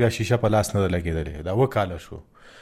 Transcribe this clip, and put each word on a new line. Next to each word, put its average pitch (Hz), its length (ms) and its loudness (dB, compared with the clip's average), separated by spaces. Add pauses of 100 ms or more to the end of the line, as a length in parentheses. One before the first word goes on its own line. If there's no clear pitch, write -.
بیا 113 80 6
شیشه 113 280 0
په 113 100 2
لاس 104 280 2
نه 98 120 2
ده - 20 0 (100)
لګېدلې. 80 460 -4
دا 90 60 -4
اووه 123 160 2
کاله 95 300 -2
شو. - 220 -16 (420)